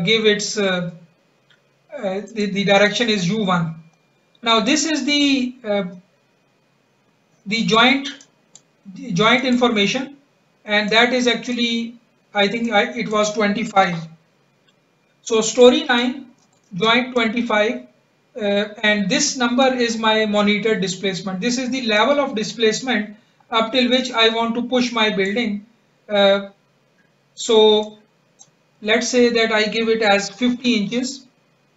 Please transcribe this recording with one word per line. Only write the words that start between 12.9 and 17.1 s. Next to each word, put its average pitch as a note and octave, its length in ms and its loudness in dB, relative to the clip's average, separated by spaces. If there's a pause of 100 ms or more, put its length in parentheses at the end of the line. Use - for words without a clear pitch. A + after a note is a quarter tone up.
it G#3+ 140 -6
was G#3 240 0
twenty-five. G3+ 600 0 (1300)
So A3 180 0
story B3 420 6
nine, B3 440 -2 (480)
joint A3+ 400 0